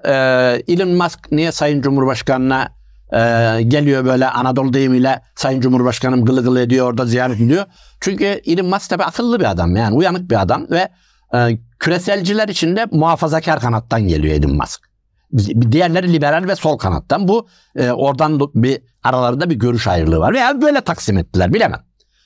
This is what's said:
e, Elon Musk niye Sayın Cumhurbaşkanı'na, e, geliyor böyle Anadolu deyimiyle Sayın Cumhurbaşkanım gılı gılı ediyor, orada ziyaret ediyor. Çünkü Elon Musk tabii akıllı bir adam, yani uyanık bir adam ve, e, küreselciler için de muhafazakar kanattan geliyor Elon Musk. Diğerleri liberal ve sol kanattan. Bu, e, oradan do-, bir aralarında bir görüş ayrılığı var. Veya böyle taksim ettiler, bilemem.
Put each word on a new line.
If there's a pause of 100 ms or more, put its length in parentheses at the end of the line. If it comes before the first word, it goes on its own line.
e,
Elon
Musk
niye
Sayın
Cumhurbaşkanı'na, (440)
e,
geliyor
böyle
Anadolu
deyimiyle (140)
Sayın
Cumhurbaşkanım
gılı
gılı
ediyor,
orada
ziyaret
ediyor. (360)
Çünkü
Elon
Musk
tabii
akıllı
bir
adam,
yani
uyanık
bir
adam
ve, (460)
e, (200)
küreselciler
için
de
muhafazakar
kanattan
geliyor
Elon
Musk. (880)
Diğerleri
liberal
ve
sol
kanattan.
Bu, (280)
e,
oradan
do-,
bir (200)
aralarında
bir
görüş
ayrılığı
var.
Veya
böyle
taksim
ettiler,
bilemem. (440)